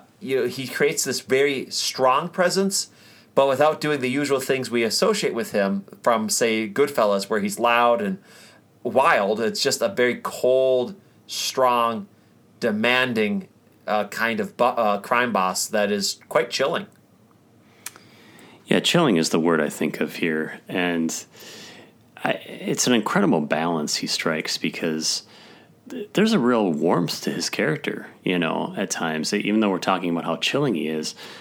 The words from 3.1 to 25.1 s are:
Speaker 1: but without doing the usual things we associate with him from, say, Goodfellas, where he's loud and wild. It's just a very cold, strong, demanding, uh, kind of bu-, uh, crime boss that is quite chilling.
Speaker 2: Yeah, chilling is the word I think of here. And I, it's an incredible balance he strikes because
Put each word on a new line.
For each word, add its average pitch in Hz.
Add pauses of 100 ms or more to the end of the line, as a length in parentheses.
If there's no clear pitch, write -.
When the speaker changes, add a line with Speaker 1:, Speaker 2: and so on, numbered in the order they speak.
Speaker 1:
but 135
without 147
doing 151
the 123
usual 139
things 131
we 117
associate 131
with 110
him 98 (180)
from, 110
say, 110
Goodfellas, 104
where 107
he's 101
loud 120
and 98 (640)
wild. 113
It's 107
just 127
a 113
very 123
cold, 127 (320)
strong, 117 (540)
demanding, 110 (380)
uh, 104
kind 113
of 98
bu-, 123
uh, 107
crime 120
boss 92
that 104
is 101
quite 160
chilling. 135 (1800)
Speaker 2:
Yeah, 95
chilling 147
is 80
the 85
word 82
I 73
think -
of 76
here. 80
And 85 (1120)
I, -
it's -
an 123
incredible 101
balance 76
he -
strikes -
because 80 (640)